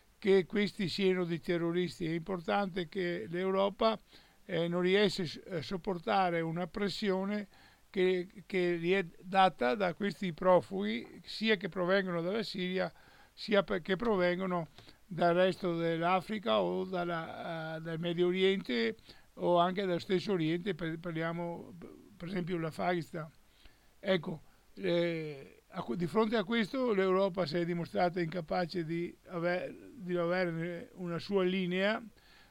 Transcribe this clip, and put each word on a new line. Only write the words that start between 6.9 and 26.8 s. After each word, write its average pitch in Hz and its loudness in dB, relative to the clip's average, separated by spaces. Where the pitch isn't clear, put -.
che, 185 2
che 175 0
gli 170 2
è 196 2
data 190 2
da 185 0
questi 202 -4
profughi, 190 2
sia 220 0
che 196 -6
provengono 185 0
dalla 196 -2
Siria, 185 -2
sia 202 2
per-, 190 -2
che 185 -2
provengono 180 0
dal 170 2
resto 180 2
dell'Africa 180 0
o 185 0
dalla, 170 -6
eh, 160 -8
dal 160 -6
Medio 170 2
Oriente 190 2
o 175 4
anche 185 2
dallo 180 0
stesso 196 0
Oriente, 175 0
per-, 165 -6
parliamo, 170 -6
per 170 -12
esempio, 180 -2
l'Afghanistan. 165 -2
Ecco, 175 -2
eh, 170 -2
a - -8
que-, 233 -4
di 175 -2
fronte 220 2
a 208 2
questo 233 0